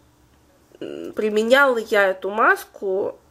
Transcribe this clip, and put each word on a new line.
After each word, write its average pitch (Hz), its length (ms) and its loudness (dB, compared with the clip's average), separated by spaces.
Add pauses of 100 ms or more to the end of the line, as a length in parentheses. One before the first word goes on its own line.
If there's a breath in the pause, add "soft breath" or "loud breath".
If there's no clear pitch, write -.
(800)
м, - 340 -14
применяла 233 640 2
я 214 320 0
эту 190 200 -6
маску, 214 880 -2 (140)